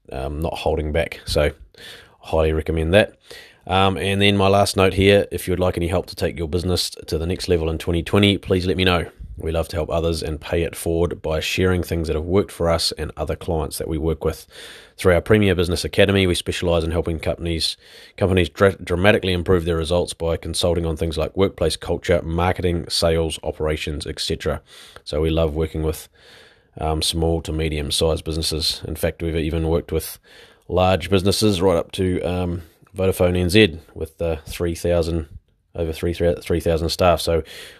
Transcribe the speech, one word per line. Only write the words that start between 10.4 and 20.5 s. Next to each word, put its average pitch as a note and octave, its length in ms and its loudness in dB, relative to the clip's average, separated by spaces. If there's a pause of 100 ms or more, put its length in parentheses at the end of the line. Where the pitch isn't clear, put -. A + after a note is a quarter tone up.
it - 160 -6
forward E2 440 -2
by D#2 200 -2
sharing F#2 420 0
things E2 240 -4
that D#2+ 80 -2
have D#2 80 -4
worked F2 280 0
for E2+ 180 -2
us - 240 0
and D#2 240 -8
other D#2 180 -4
clients D#2 440 -4
that - 100 -6
we D#2+ 80 -4
work D#2 260 -2
with. - 240 -4 (480)
Through F#2 180 4
our E2+ 60 6
Premier G#2 360 4
Business E2+ 280 0
Academy, G2 420 4
we F2 100 2
specialise E2+ 500 0
in E2 60 -2
helping E2 280 -2
companies, E2 560 -4 (400)
companies F2+ 320 4
dra-, G2 340 2
dramatically F#2 520 2
improve F2 320 2
their E2+ 100 0
results E2 380 0
by E2 240 -2
consulting E2+ 480 0